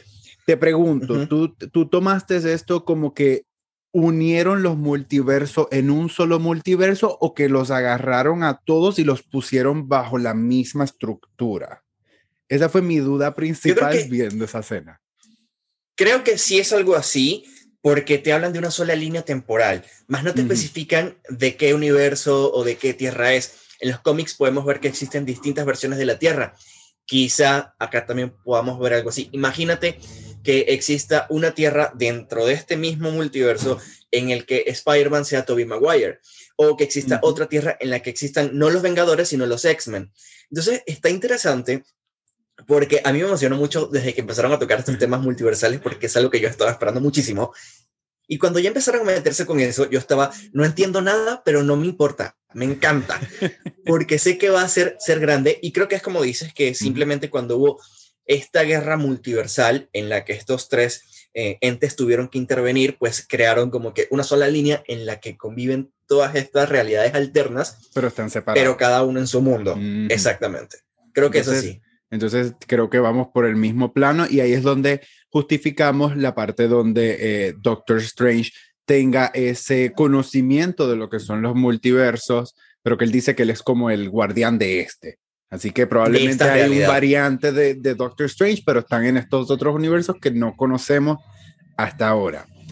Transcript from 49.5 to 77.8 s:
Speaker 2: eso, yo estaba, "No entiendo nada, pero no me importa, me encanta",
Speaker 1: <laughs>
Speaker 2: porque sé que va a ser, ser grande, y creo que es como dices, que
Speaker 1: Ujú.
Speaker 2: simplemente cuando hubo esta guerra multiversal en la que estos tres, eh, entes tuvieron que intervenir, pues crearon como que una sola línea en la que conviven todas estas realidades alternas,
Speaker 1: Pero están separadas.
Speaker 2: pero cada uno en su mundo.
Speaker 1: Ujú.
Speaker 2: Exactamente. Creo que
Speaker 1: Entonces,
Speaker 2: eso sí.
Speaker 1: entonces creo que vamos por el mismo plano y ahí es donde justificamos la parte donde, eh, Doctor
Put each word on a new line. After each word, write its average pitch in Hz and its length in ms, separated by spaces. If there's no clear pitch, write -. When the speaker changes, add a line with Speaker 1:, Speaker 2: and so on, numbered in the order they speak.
Speaker 2:
eso, 127 300
yo 131 80
estaba, 135 340
"No 147 120
entiendo 185 360
nada, 220 420
pero 147 200
no 143 120
me 156 120
importa, - 500
me 123 120
encanta", 139 540
Speaker 1:
<laughs> - 640
Speaker 2:
porque 156 340
sé 180 180
que 196 120
va 185 120
a 185 80
ser, - 300
ser 160 200
grande, 147 440
y 165 80
creo 190 160
que 202 80
es 185 80
como 180 180
dices, 127 320
que 139 160
Speaker 1:
Ujú. 123 60
Speaker 2:
simplemente 143 560
cuando 120 260
hubo 143 240
esta 143 380
guerra 156 340
multiversal 123 960
en 104 160
la 101 160
que 101 80
estos 127 360
tres, - 640
eh, 107 280
entes 127 340
tuvieron 123 320
que 135 100
intervenir, 127 600
pues 113 280
crearon 117 440
como 113 240
que - 160
una 135 120
sola 143 240
línea 147 400
en 117 200
la 107 120
que 104 180
conviven 127 540
todas 143 300
estas 143 340
realidades 127 460
alternas, 135 800
Speaker 1:
Pero 127 140
están 107 200
separadas. 117 340
Speaker 2:
pero 127 140
cada 123 260
uno 131 160
en 131 80
su 127 140
mundo. 113 320
Speaker 1:
Ujú. 104 360
Speaker 2:
Exactamente. 101 680
Creo 143 180
que 151 80
Speaker 1:
Entonces, 131 240
Speaker 2:
eso 95 100
sí. - 80
Speaker 1:
entonces 113 420
creo 113 240
que 123 80
vamos 123 340
por 120 120
el 110 100
mismo 113 380
plano 147 360
y 139 120
ahí 123 120
es 131 100
donde 139 380
justificamos 147 880
la 131 180
parte 110 320
donde, 113 500
eh, 82 140
Doctor 113 380